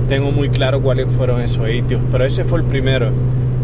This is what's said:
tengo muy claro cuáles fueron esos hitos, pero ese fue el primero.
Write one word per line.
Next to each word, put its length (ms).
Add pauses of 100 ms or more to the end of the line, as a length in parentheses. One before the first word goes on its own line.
tengo 240
muy 180
claro 320
cuáles 260
fueron 340
esos 280
hitos, 400
pero 140
ese 220
fue 140
el 60
primero. 440 (540)